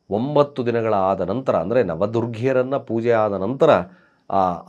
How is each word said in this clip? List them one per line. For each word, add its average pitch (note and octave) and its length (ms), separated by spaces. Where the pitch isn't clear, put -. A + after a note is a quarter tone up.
ಒಂಬತ್ತು C#3 560
ದಿನಗಳ A2+ 280
ಆದ F#2+ 280
ನಂತರ, G#2+ 340
ಅಂದರೆ G#2 280
ನವದುರ್ಗಿಯರನ್ನ A#2 920
ಪೂಜೆ A#2 340
ಆದ G#2+ 220
ನಂತರ B2+ 360
ಆ F#2+ 220